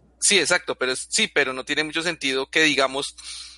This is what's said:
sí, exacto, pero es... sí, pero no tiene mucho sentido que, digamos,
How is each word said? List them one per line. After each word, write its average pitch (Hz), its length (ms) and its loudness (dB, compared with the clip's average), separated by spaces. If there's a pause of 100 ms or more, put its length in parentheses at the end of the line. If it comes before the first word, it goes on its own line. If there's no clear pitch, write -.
(200)
sí, - 180 4
exacto, 180 380 0
pero 127 160 0
es... - 180 -8
sí, 220 160 0
pero 135 260 2
no 131 120 -6
tiene 147 180 -2
mucho 156 200 -4
sentido 139 440 -2
que, 160 160 2
digamos, 139 540 0 (420)